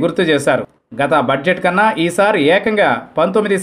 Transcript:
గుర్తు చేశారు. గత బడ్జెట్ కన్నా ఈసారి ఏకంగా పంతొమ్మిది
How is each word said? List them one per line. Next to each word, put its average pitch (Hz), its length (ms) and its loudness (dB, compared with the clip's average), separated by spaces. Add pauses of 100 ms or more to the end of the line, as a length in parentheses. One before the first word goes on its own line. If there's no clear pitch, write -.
గుర్తు 170 180 -2
చేశారు. 143 440 0 (300)
గత 139 240 -2
బడ్జెట్ 180 440 -2
కన్నా 185 220 2 (120)
ఈసారి 180 460 0
ఏకంగా 196 460 2 (280)
పంతొమ్మిది 196 460 0